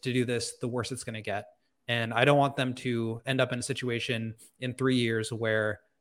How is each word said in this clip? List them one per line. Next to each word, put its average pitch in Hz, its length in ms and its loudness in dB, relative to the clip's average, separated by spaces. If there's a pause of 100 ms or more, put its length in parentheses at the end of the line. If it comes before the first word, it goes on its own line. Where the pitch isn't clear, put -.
to 127 100 -4
do 123 140 2
this, 120 340 -4
the 131 80 -4
worse 120 240 -4
it's 123 120 -10
gonna 110 180 -10
get. 104 240 -6 (420)
And 117 240 0
I 117 140 6
don't 143 140 8
want 139 160 2
them 127 180 0
to 117 540 -2
end 131 120 0
up 127 140 2
in 123 60 -6
a 123 40 -6
situation 117 680 -4 (260)
in 127 140 -4
three 131 220 2
years 113 360 0
where, 110 500 0 (200)